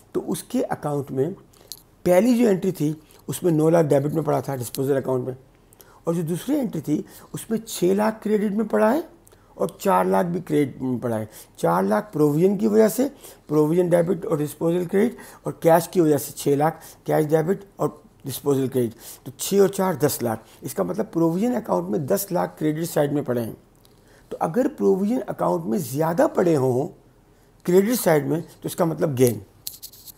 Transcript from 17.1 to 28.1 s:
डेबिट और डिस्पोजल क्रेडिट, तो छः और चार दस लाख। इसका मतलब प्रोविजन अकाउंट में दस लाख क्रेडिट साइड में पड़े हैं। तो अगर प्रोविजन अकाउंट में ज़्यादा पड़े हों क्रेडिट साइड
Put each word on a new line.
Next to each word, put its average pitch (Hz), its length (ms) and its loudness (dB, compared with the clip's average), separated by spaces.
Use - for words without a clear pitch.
डेबिट 160 440 0
और - 240 -4
डिस्पोजल 135 420 0
क्रेडिट, 123 280 -2
तो 131 140 -14
छः 196 220 0
और 190 80 4
चार 185 260 -2
दस 131 280 0
लाख। 113 220 -4
इसका 185 200 -6
मतलब 180 220 -4
प्रोविजन 175 480 0
अकाउंट 185 360 -2
में 170 160 -2
दस 196 260 -2
लाख 175 280 -2
क्रेडिट 156 260 -2
साइड 147 280 0
में 147 100 0
पड़े 120 180 -2
हैं। 107 160 -8
तो - 60 -10
अगर 196 300 0
प्रोविजन 202 520 0
अकाउंट 170 460 -4
में 220 120 -2
ज़्यादा 160 500 0
पड़े 175 280 2
हों 131 300 2
क्रेडिट 196 300 4
साइड 151 320 2